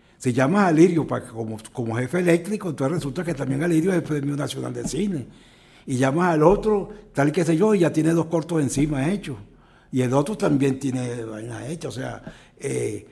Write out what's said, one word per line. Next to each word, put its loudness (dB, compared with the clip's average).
Si 0
llamas 4
a 4
Lirio 6
pa-, -4
como, -8
como -4
jefe -2
eléctrico, 0
entonces -2
resulta -6
que -4
también -2
Lirio 2
es 2
el 0
Premio -2
Nacional -6
de -8
Cine. -4
Y -2
llamas 2
al 4
otro, 4
tal 2
y 0
qué 0
sé 2
yo, 4
y 4
ya 4
tiene 2
dos 2
cortos -2
encima 0
hechos. -6
Y 0
el 0
otro 2
también 2
tiene -4
vainas -12
hechas. -10
O -10
sea, -10
eh, -6